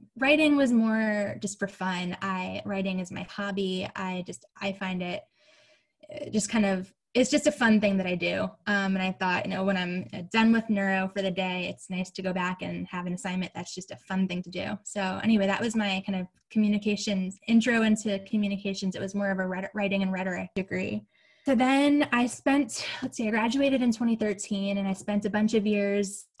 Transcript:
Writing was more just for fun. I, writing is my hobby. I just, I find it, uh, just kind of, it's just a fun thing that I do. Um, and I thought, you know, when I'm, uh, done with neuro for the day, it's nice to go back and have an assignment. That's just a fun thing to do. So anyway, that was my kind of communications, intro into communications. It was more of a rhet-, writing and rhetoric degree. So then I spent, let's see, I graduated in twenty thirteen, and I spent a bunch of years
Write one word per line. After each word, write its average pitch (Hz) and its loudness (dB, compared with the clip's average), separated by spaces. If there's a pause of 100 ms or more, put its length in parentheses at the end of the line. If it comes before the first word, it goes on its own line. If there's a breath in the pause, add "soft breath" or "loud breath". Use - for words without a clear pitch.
(180)
Writing 294 6
was 269 4
more 220 2
just 202 -6
for 196 -2
fun. 180 -4
I, 185 -4
writing 196 -2
is 180 -8
my 185 -8
hobby. 190 -4
I 185 -6
just, - -14 (160)
I 196 -4
find 185 -4
it, 175 -6 (920 soft breath)
uh, - -10
just 202 -2
kind 214 2
of, 190 -2 (220)
it's 247 4
just 294 2
a 294 6
fun 220 4
thing 202 2
that 185 0
I 180 0
do. 175 -2 (240)
Um, 196 2
and 190 0
I 185 0
thought, 185 -2
you 190 -4
know, 190 -2
when 190 2
I'm, 180 -2
uh, 175 -10
done 226 6
with 226 2
neuro 190 0
for 196 -4
the 190 -2
day, 180 -4
it's - -18
nice 185 -4
to - -10
go 185 -2
back 180 -2
and 175 -6
have 180 -8
an 180 -4
assignment. 185 -4
That's 170 -10
just - -12
a 196 -12
fun 190 -2
thing 175 -4
to 175 -14
do. 190 -6
So 190 -4
anyway, 214 4
that 196 0
was 220 -2
my 196 0
kind 190 -2
of 180 -6 (240)
communications, 208 0 (100)
intro 233 6
into 214 2 (100)
communications. 196 -2
It - -8
was 196 -6
more 202 -2
of 190 0
a 190 -2
rhet-, 185 -6
writing 196 0
and 190 0
rhetoric 185 -4
degree. 196 -4 (420 soft breath)
So 277 4
then 277 4
I 247 4
spent, 269 0 (180 loud breath)
let's - -8
see, 226 -2
I - 0
graduated 247 2
in 240 4
twenty 233 2
thirteen, 202 -2
and 196 -2
I 190 0
spent 208 -2
a 196 0
bunch 214 2
of 214 4
years 202 0 (140)